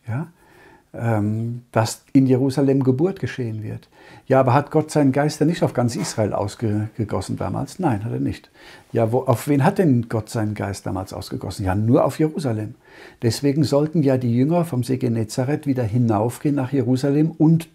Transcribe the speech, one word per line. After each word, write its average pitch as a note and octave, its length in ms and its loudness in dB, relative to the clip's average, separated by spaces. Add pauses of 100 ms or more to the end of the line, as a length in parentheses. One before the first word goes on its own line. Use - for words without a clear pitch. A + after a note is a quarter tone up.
ja? C#3+ 200 -6 (640)
Ähm, A2+ 800 -2
dass - 320 -2 (100)
in C3+ 140 6
Jerusalem C3+ 560 2
Geburt C#3+ 380 0
geschehen A2+ 420 -6
wird. A2 260 -12 (380)
Ja, C3 140 4
aber B2 140 4
hat C#3+ 180 0
Gott D#3 180 0
seinen C#3+ 220 4
Geist C#3+ 280 0
dann D3 60 4
nicht E3+ 160 0
auf D3 100 0
ganz A#2+ 220 0
Israel A#2 380 -2
ausgegossen G#2 1040 -4
damals? G#2+ 420 -6
Nein, A#2+ 260 -2
hat A#2+ 60 -6
er C3 80 -4
nicht. - 320 -6 (400)
Ja, A2+ 220 0
wo, B2+ 80 2
auf - 260 0
wen C#3+ 160 2
hat G3 160 2
denn C3 300 2
Gott A2 200 -4
seinen G#2+ 260 -2
Geist G2+ 320 -6
damals F#2+ 260 -6
ausgegossen? - 520 -8
Ja, F#2 120 0
nur A#2 280 4
auf C#3 140 -2
Jerusalem. B2 560 -2 (480)
Deswegen C#3 400 2
sollten D3+ 400 2
ja C3+ 140 4
die B2 180 0
Jünger D#3 300 2
vom B2+ 180 -2
See B2+ 140 -2
Genezareth B2+ 680 -2
wieder B2+ 200 -2
hinaufgehen A#2 720 0
nach C3 160 -2
Jerusalem C#3 580 2
und E3 440 4